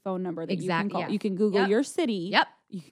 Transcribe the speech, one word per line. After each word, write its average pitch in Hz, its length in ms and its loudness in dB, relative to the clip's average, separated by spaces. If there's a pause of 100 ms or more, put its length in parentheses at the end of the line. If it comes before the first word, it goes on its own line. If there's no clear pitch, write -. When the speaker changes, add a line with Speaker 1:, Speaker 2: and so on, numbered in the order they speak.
Speaker 1:
phone 185 180 -2
number 165 240 -4
that - 60 -4
Speaker 2:
Exact-, 165 320 0
Speaker 1:
you 208 40 -2
can - 20 -2
call. - 100 -2
Speaker 2:
yeah. 160 80 -4
Speaker 1:
You 208 100 0
can 196 160 -2
Google 202 280 4
Speaker 2:
Yep. 185 80 2
Speaker 1:
your 226 120 4
city. 220 480 -2
Speaker 2:
Yep. 226 160 4 (220)
Speaker 1:
You 185 120 -10
can - 120 -20